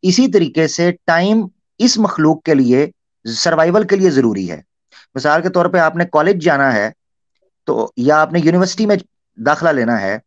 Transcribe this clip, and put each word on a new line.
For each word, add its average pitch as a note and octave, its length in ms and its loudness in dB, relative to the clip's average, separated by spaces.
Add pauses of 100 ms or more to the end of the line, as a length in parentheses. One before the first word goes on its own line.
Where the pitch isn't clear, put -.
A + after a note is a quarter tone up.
इसी F#3 240 2
तरीके E3 400 0
से F3 240 -2
टाइम F#3 580 -2 (300)
इस A3+ 200 0
मखलूक D#3+ 440 0
के D#3+ 100 0
लिए, C3+ 380 2 (360)
सर्वाइवल E3 560 0
के F#3+ 120 0
लिए F#3+ 140 2
जरूरी A2+ 360 0
है। E2+ 120 -10 (580)
मिसाल D3 260 0
के F3+ 80 -2
तौर F3+ 180 0
पे F3+ 120 0
आपने E3 260 0
कॉलेज F3 320 0
जाना C#3+ 340 0
है, G#2+ 220 -2 (760)
तो, A2+ 320 -4
या C#3 180 2
आपने D#3 220 0
यूनिवर्सिटी F3+ 460 0
में G#3 120 2 (420)
दाखिला D3+ 320 0
लेना A#2+ 240 0
है G2+ 320 -4